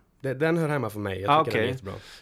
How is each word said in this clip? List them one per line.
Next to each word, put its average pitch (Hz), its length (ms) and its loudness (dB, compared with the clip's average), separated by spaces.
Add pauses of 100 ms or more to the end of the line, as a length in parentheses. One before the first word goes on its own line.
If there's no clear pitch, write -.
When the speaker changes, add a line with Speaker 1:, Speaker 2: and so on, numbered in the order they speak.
(200)
Speaker 1:
Det, 131 140 -4
den 160 240 2
hör 160 100 2
hemma 131 220 -2
för 104 100 -8
mig. 95 200 -4
Jag 101 100 2
Speaker 2:
Ah, 156 140 6
Speaker 1:
tycker 117 140 0
den 110 60 2
är 120 40 2
Speaker 2:
okej. - 60 -2
Speaker 1:
jättebra. 95 200 -10 (280)